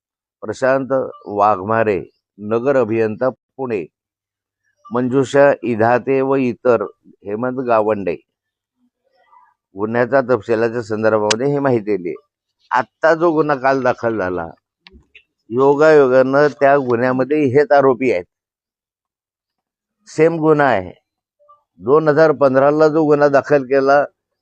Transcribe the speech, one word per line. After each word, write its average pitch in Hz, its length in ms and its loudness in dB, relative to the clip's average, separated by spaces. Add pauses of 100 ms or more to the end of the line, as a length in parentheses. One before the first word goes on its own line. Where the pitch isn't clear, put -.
(440)
प्रशांत 131 680 -4 (160)
वाघमारे, 104 760 -2 (360)
नगर 117 360 -4
अभियंता 113 540 -2
पुणे, 113 560 -10 (1000)
मंजुषा 127 680 0 (100)
इधाते 120 580 0
व 135 140 -2
इतर 120 500 -2 (400)
हेमंत 123 420 -8
गावंडे. 107 480 -2 (1600)
गुन्ह्याचा 117 460 -2
तपशिलाच्या 117 600 -2
संदर्भामध्ये 110 680 -2
ही 143 120 -2
माहिती 113 380 -2
दिली. 85 160 -8 (580)
आत्ता 160 420 0
जो 165 180 0
गुन्हा 151 240 -2
काल 135 280 -2
दाखल 117 340 -2
झाला, 90 320 -6 (1000)
योगायोगानं 139 960 4 (120)
त्या 139 180 4
गुन्ह्यामध्ये 127 720 -2
हेच 139 240 2
आरोपी 135 400 2
आहेत, 90 140 -4 (1800)
सेम 165 300 2
गुन्हा 151 300 2
आहे. 98 260 -2 (840)
दोन 143 280 2
हजार 151 240 4
पंधराला 139 560 2
जो 156 180 0
गुन्हा 147 220 2
दाखल 139 360 0
केला, 135 420 2 (360)